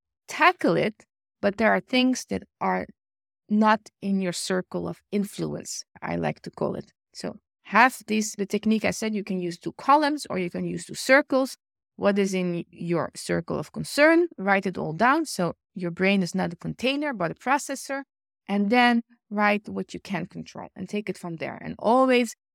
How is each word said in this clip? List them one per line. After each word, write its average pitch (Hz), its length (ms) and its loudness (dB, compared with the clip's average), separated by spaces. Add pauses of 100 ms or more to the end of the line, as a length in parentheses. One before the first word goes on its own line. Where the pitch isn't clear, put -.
(280)
tackle 311 480 2
it. 170 300 -2 (340)
But - 180 0
there 220 140 4
are 190 80 4
things 254 520 2
that 190 140 -4 (140)
are 185 280 -2 (600)
not 214 440 2 (100)
in 196 200 0
your 180 120 -2
circle 185 540 -4
of 165 140 -10 (100)
influence, 175 720 -4 (180)
I - 140 -4
like 156 260 -4
to - 80 -14
call - 240 -4
it. - 180 -10 (220)
So 214 240 -12 (280)
have 240 420 4
this, 214 300 0
the 196 100 -2
technique 214 360 0
I 196 60 0
said, 220 240 -4
you 202 100 -4
can 190 160 -4
use 175 200 -6
two - 140 -8
columns 285 580 2
or 185 80 -4
you 175 100 -4
can 180 160 -6
use 175 220 -8
two - 80 -14
circles. 269 600 2 (380)
What 196 220 2
is 196 160 2
in 180 380 -2
your 170 440 -2
circle 170 440 -4
of 156 120 -8
concern? 330 640 4
Write 196 300 0
it 185 140 -4
all 156 140 -4
down. 262 340 2
So 170 260 -2 (220)
your 175 160 -6
brain 190 320 2
is 170 100 -4
not 175 200 -2
a - 20 -12
container, 269 580 -4
but 180 160 -4
a 165 60 -8
processor. 269 680 -4 (460)
And 202 240 0
then 240 320 4 (260)
write 208 400 0
what 190 240 -8
you 175 60 -10
can 175 260 -6
control - 500 -14
and 185 140 -12
take 208 180 -6
it 190 120 -8
from 170 160 -10
there. 135 280 -10
And 156 140 -8
always 247 580 2 (200)